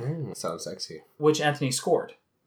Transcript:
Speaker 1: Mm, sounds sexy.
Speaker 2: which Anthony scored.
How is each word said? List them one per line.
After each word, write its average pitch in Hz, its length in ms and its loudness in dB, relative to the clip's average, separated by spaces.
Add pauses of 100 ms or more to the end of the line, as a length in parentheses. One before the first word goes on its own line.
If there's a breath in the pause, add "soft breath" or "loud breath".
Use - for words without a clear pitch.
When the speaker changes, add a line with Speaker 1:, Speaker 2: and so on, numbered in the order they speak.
Speaker 1:
Mm, 131 360 -6
sounds 82 280 -6
sexy. - 380 -10 (160)
Speaker 2:
which 151 220 6
Anthony 147 300 0
scored. - 440 0 (320)